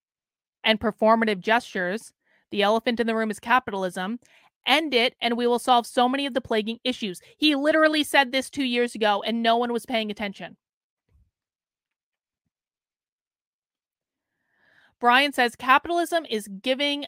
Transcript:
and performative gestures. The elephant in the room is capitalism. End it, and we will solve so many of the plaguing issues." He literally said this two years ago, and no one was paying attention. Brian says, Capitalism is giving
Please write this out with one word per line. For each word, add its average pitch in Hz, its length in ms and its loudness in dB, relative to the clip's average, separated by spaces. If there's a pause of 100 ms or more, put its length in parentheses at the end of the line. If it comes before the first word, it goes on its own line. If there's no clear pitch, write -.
(640)
and 220 160 2
performative 220 600 2
gestures. 208 760 -4 (380)
The 202 120 0
elephant 226 360 2
in 226 80 -2
the 226 80 0
room 220 160 -2
is - 80 -10
capitalism. 202 800 -2 (480)
End 285 260 2
it, 233 280 0
and 233 160 -2
we 240 100 0
will 240 120 2
solve 240 280 2
so 247 220 0
many 277 160 -2
of 254 100 -6
the 254 60 -2
plaguing 226 420 -4
issues." 220 380 -6 (160)
He 302 180 2
literally 311 480 2
said 269 280 2
this 262 180 -4
two 285 160 -4
years 240 300 -2
ago, 208 280 0
and 233 200 -4
no 233 140 2
one 240 160 -2
was 233 120 -6
paying 220 260 -4
attention. 196 460 -10 (4000)
Brian 262 340 4
says, 240 220 2
Capitalism 320 760 0
is 214 180 -6
giving 262 600 -2